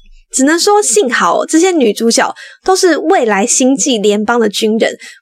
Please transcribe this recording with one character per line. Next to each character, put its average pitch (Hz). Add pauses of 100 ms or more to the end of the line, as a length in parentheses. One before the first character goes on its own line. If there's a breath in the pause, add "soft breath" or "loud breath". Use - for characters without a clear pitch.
(320)
只 254
能 311
说 415
幸 294
好 196
这 320
些 381
女 247
主 226
角 226 (300 loud breath)
都 381
是 349
未 311
来 208
星 262
际 262
联 208
邦 240
的 220
军 214
人， - (260 loud breath)